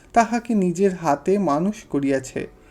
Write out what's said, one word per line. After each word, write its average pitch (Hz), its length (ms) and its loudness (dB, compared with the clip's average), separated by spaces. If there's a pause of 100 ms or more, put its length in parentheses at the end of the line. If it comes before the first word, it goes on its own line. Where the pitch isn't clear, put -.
(140)
তাহাকে 226 420 2
নিজের 185 380 2
হাতে 165 460 0
মানুষ 175 440 0
করিয়াছে। 139 640 -4 (240)